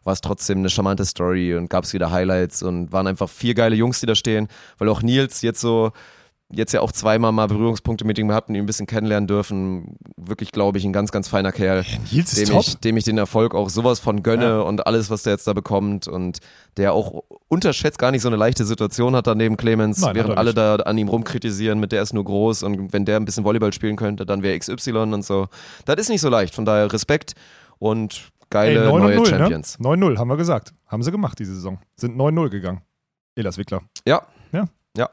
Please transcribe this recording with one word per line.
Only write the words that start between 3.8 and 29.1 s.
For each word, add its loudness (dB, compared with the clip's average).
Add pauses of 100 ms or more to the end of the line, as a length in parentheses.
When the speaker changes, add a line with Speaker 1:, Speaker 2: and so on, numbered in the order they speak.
Speaker 1:
die -6
da 2
stehen, 0 (280)
weil 0
auch 0
Nils 0
jetzt -2
so, 2 (640)
jetzt -2
ja 2
auch 0
zweimal 2
mal 2
Berührungspunkte -2
mit 0
ihm 0
gehabt 0
und -4
ihn -2
ein -4
bisschen -4
kennenlernen 0
dürfen. -2 (220)
Wirklich, -10
glaube 0
ich, -2
ein -2
ganz, 0
ganz -4
feiner 0
Kerl, 0
Speaker 2:
Ja, -8 (140)
Nils 0
ist 2
Speaker 1:
dem 4
Speaker 2:
top. 4
Speaker 1:
ich, -4
dem 0
ich 0
den 0
Erfolg 2
auch 0
sowas 0
von -2
gönne 2
Speaker 2:
Ja. 2
Speaker 1:
und -2
alles, 2
was -4
der 0
jetzt -2
da 2
bekommt -2
und -6 (360)
der 2
auch -2 (240)
unterschätzt 0
gar 2
nicht 0
so -2
eine 2
leichte 2
Situation 0
hat 0
da 4
neben 2
Clemens, 2
Speaker 2:
Nein, 2
hat -2
Speaker 1:
während 0
Speaker 2:
er 0
Speaker 1:
alle 2
Speaker 2:
nicht. 0
Speaker 1:
da 4
an 0
ihm 0
rumkritisieren, -2
mit -2
der 0
ist -4
nur -2
groß 0
und -4
wenn 0
der 2
ein 0
bisschen -4
Volleyball 2
spielen -4
könnte, -4
dann -2
wäre 0
X -6
Y -2
und -4
so. -2 (380)
Das 0
ist 0
nicht 2
so 0
leicht, 2
von -6
daher 4
Respekt -2 (460)
und -4 (200)
geile 4
Speaker 2:
Ey, 4
neun 6
und 6
Speaker 1:
neue 6